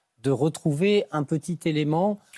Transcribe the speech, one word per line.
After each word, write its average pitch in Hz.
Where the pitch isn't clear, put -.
de 135
retrouver 160
un 151
petit 160
élément. 160